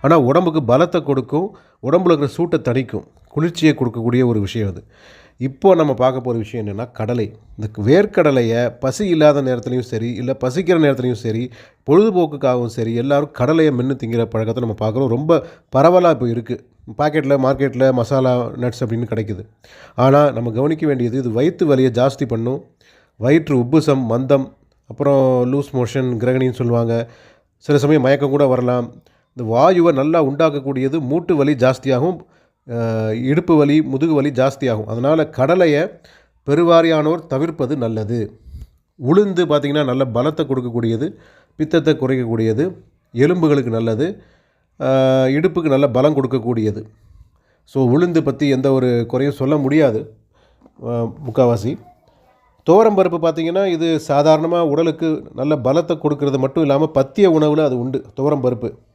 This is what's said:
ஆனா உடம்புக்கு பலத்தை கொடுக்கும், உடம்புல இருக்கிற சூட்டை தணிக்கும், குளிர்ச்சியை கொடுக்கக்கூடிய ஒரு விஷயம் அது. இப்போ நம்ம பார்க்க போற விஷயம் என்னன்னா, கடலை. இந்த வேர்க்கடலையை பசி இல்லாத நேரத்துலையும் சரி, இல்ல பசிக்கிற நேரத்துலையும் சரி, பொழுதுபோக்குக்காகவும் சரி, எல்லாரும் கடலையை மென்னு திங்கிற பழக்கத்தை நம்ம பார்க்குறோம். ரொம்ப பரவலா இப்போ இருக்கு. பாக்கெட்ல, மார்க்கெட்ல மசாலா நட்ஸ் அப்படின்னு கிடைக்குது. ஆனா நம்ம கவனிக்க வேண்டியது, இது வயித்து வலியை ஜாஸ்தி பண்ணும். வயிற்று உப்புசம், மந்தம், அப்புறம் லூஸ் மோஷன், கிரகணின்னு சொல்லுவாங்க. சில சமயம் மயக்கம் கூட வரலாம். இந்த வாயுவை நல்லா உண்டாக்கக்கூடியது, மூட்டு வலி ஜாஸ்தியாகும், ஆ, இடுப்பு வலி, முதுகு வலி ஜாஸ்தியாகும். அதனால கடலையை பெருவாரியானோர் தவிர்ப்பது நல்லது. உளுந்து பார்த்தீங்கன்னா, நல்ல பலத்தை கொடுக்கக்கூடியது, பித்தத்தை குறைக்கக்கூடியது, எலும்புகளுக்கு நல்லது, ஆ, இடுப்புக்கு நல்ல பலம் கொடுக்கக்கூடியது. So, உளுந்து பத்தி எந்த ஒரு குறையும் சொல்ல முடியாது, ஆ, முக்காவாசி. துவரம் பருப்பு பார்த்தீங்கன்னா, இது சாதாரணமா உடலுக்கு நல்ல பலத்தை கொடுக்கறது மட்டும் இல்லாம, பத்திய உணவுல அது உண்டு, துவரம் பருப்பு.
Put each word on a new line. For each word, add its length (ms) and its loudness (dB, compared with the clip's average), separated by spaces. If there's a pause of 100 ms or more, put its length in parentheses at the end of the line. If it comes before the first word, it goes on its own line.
ஆனா 160 4
உடம்புக்கு 580 2
பலத்தை 260 0
கொடுக்கும், 540 -4 (260)
உடம்புல 220 0
இருக்கிற 220 2
சூட்டை 340 -4
தணிக்கும், 440 -4 (240)
குளிர்ச்சியை 460 0
கொடுக்கக்கூடிய 520 0
ஒரு 140 0
விஷயம் 280 -4
அது. 160 -10 (520)
இப்போ 380 2
நம்ம 200 2
பார்க்க 260 0
போற 180 -4
விஷயம் 280 -8
என்னன்னா, 240 -8
கடலை. 480 -6 (180)
இந்த 360 -2
வேர்க்கடலையை 880 2
பசி 300 -4
இல்லாத 340 4
நேரத்துலையும் 380 -2
சரி, 340 -6
இல்ல 300 -4
பசிக்கிற 340 0
நேரத்துலையும் 340 2
சரி, 380 -6 (360)
பொழுதுபோக்குக்காகவும் 800 2
சரி, 280 -6
எல்லாரும் 360 -2
கடலையை 440 2
மென்னு 220 -2
திங்கிற 280 -2
பழக்கத்தை 400 -4
நம்ம 100 -4
பார்க்குறோம். 340 -2
ரொம்ப 380 0 (300)
பரவலா 340 6
இப்போ 180 -2
இருக்கு. 420 -8 (280)
பாக்கெட்ல, 400 0
மார்க்கெட்ல 540 2
மசாலா 540 0
நட்ஸ் 380 -6
அப்படின்னு 200 -4
கிடைக்குது. 420 -6 (480)
ஆனா 360 4
நம்ம 200 -4
கவனிக்க 360 -2
வேண்டியது, 320 -2
இது 220 -2
வயித்து 240 0
வலியை 260 2
ஜாஸ்தி 380 0
பண்ணும். 360 -6 (520)
வயிற்று 400 0
உப்புசம், 480 2
மந்தம், 480 -2 (340)
அப்புறம் 680 0
லூஸ் 200 -4
மோஷன், 460 -2
கிரகணின்னு 340 0
சொல்லுவாங்க. 580 -2 (460)
சில 220 0
சமயம் 240 4
மயக்கம் 280 2
கூட 160 2
வரலாம். 460 0 (420)
இந்த 160 -8
வாயுவை 440 4
நல்லா 300 2
உண்டாக்கக்கூடியது, 760 -2
மூட்டு 360 -2
வலி 180 2
ஜாஸ்தியாகும், 640 0 (540)
ஆ, 380 -4
இடுப்பு 460 0
வலி, 260 4
முதுகு 320 -2
வலி 160 0
ஜாஸ்தியாகும். 540 -2
அதனால 440 0
கடலையை 600 2 (580)
பெருவாரியானோர் 800 2
தவிர்ப்பது 500 -4
நல்லது. 640 -6 (640)
உளுந்து 380 2
பார்த்தீங்கன்னா, 400 0
நல்ல 200 -2
பலத்தை 420 -2
கொடுக்கக்கூடியது, 640 -4 (440)
பித்தத்தை 380 0
குறைக்கக்கூடியது, 800 -2 (380)
எலும்புகளுக்கு 560 2
நல்லது, 540 -4 (580)
ஆ, 60 -4 (380)
இடுப்புக்கு 440 0
நல்ல 200 2
பலம் 260 2
கொடுக்கக்கூடியது. 680 -2 (800)
So, 340 0
உளுந்து 220 2
பத்தி 280 -2
எந்த 240 2
ஒரு 360 2
குறையும் 260 -2
சொல்ல 220 -2
முடியாது, 580 0 (720)
ஆ, 160 -4
முக்காவாசி. 760 -2 (840)
துவரம் 360 4
பருப்பு 280 0
பார்த்தீங்கன்னா, 400 -2
இது 420 -2
சாதாரணமா 520 2
உடலுக்கு 760 -2
நல்ல 220 -2
பலத்தை 460 0
கொடுக்கறது 360 -2
மட்டும் 240 0
இல்லாம, 240 2
பத்திய 440 2
உணவுல 340 2
அது 140 0
உண்டு, 260 -6 (100)
துவரம் 300 -2
பருப்பு. 280 -2 (220)